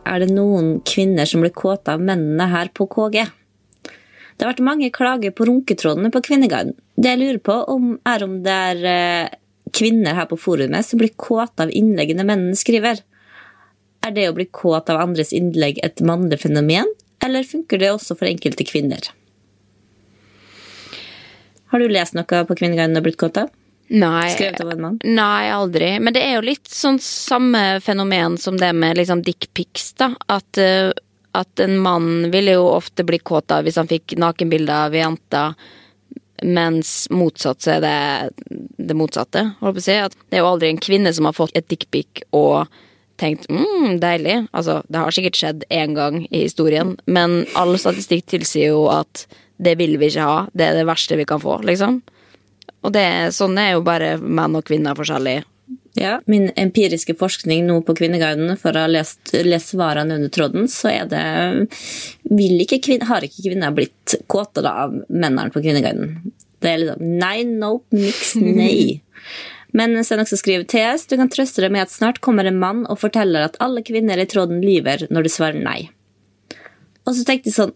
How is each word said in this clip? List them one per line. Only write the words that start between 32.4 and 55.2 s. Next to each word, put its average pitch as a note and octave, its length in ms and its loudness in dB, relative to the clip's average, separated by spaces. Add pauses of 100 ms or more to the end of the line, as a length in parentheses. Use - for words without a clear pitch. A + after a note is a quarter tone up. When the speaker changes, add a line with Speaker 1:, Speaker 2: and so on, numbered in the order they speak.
Speaker 2:
jo F3+ 140 4
ofte F3 340 -2
bli E3+ 140 0
kåt - 340 -2
av D3+ 120 2
hvis D#3+ 120 0
han E3 120 0
fikk E3 280 -2
nakenbilder D#3+ 720 0
av D3+ 100 -2
jenta, D#3+ 460 -2 (1000)
mens E3 680 0
motsatt D#3+ 520 0
så D#3 140 2
er D#3 40 0
det D3+ 180 0 (920)
det D#3 80 -2
motsatte, D#3 480 -2 (160)
holdt F#3+ 160 -2
på F3+ 80 -6
å - 0 -
si. G3 120 2
At G3 200 -4 (140)
det F#3 80 0
er F3 60 4
jo F3+ 60 4
aldri E3 220 2
en D#3+ 80 -4
kvinne G3 320 2
som D#3 160 2
har D#3 80 -2
fått D#3+ 200 0
et E3 120 -2
dickpic - 640 -6
og D3+ 360 4 (500)
tenkt, D#3 300 -4
«Mm, B3+ 520 0
deilig.» F3 520 0
Altså, D#3 360 -2
det D#3+ 100 -4
har D#3+ 140 0
sikkert F#3 240 -2
skjedd D#3 320 -4
en D3+ 260 -2
gang D3 360 -2
i D#3+ 160 0
historien, D#3+ 500 0 (100)
men F3 480 2
all F3+ 220 2
statistikk F#3 500 -2
tilsier D#3 460 0
jo D3+ 160 4
at - 380 -2 (360)
det E3+ 160 4
vil D#3 200 2
vi D3+ 100 4
ikke D3+ 180 0
ha. D#3 140 2 (160)
Det E3+ 80 2
er D#3 160 2
det D#3+ 80 2
verste E3 280 -2
vi D3+ 120 -2
kan D3+ 120 -2
få, D3 220 -2
liksom. G#3 380 0 (840)
Og - 80 -2
det, F3 400 0
sånn F#3+ 320 0
er F#3+ 140 2
jo E3 100 2
bare D#3+ 320 0
menn D#3+ 400 0
og D#3 80 -6
kvinner D3+ 320 0
forskjellig. C#3+ 460 -4 (500)